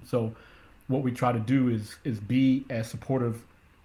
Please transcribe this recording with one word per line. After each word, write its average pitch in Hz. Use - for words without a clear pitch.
So 113
what 135
we 127
try 123
to 117
do 127
is, 107
is 110
be 131
as 113
supportive 120